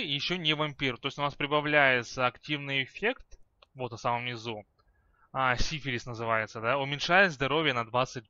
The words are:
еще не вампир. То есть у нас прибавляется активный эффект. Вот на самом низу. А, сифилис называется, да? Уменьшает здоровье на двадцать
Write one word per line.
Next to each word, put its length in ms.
еще 320
не 180
вампир. 440
То 100
есть 100
у 40
нас 120
прибавляется 960
активный 560
эффект. 560
Вот 180
на 60
самом 280
низу. 400
А, 200
сифилис 480
называется, 560
да? 160
Уменьшает 560
здоровье 400
на 100
двадцать 460